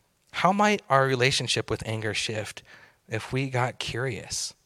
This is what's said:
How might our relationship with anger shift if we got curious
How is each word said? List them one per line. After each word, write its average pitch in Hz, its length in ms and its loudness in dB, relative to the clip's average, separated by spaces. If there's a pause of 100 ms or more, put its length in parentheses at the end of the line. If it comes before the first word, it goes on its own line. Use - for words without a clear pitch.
(320)
How 175 200 4
might 208 380 4
our 135 160 6
relationship 127 640 2
with 110 180 -4
anger 110 260 -2
shift - 500 -6 (440)
if - 240 -6
we 131 180 -2
got 127 300 0
curious - 760 -6 (120)